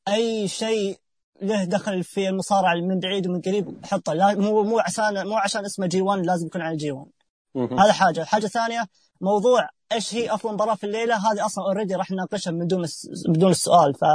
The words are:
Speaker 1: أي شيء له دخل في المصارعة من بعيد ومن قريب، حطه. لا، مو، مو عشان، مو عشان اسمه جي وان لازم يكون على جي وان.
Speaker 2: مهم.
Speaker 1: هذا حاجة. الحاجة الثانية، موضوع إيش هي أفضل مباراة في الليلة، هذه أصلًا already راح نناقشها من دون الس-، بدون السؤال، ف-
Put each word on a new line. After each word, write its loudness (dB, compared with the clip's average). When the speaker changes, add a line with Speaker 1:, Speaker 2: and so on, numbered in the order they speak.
Speaker 1:
أي 0
شيء -2
له 0
دخل -2
في -4
المصارعة 2
من 0
بعيد -4
ومن -2
قريب، -4
حطه. -4
لا، 4
مو، 2
مو 0
عشان، -2
مو -2
عشان -2
اسمه -4
جي 0
وان 0
لازم 0
يكون -8
على -4
جي -4
وان. -10
Speaker 2:
مهم. 0
Speaker 1:
هذا 8
حاجة. 2
الحاجة 0
الثانية، -4
موضوع 2
إيش -4
هي -2
أفضل -4
مباراة 0
في -6
الليلة، -2
هذه 0
أصلًا -6
already -2
راح -4
نناقشها -4
من -2
دون 0
الس-، -8
بدون 6
السؤال، 4
ف- -2